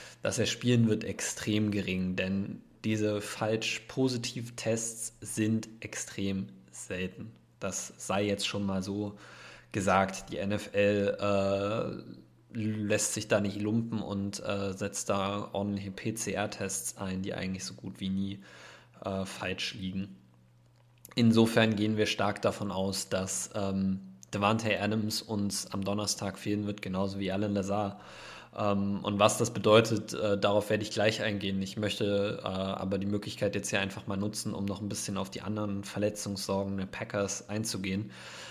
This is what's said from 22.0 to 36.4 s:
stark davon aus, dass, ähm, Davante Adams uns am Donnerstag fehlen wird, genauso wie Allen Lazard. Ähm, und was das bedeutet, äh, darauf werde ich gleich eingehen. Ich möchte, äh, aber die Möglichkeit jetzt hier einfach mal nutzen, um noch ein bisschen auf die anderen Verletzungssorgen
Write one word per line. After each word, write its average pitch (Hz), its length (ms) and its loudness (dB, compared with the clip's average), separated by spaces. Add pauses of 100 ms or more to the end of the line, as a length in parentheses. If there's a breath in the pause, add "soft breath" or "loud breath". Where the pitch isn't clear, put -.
stark 101 360 0
davon 101 280 0
aus, 95 380 -2
dass, - 460 -2
ähm, 95 460 0 (300)
Davante 107 500 2
Adams 107 420 0
uns 101 500 -2
am 98 120 -2
Donnerstag 101 560 -2
fehlen 104 260 0
wird, 101 160 -6
genauso 95 380 -2
wie 95 100 0
Allen 101 240 0
Lazard. 98 460 0 (560 loud breath)
Ähm, 101 460 2
und 101 180 2
was 110 180 8
das 113 140 2
bedeutet, 107 600 6
äh, 101 240 0
darauf 101 340 4
werde 107 120 2
ich 104 80 -6
gleich 107 320 2
eingehen. 98 400 0
Ich 95 140 -6
möchte, 101 640 0
äh, - 40 -4
aber 95 520 -2
die 98 80 -2
Möglichkeit 101 480 -2
jetzt 98 160 -4
hier 104 100 2
einfach 98 280 -4
mal 101 80 -2
nutzen, 101 380 -2
um 95 100 -4
noch 98 160 -4
ein 104 80 -4
bisschen 98 300 -4
auf 95 120 -4
die - 120 -10
anderen 104 420 -4
Verletzungssorgen 98 920 -2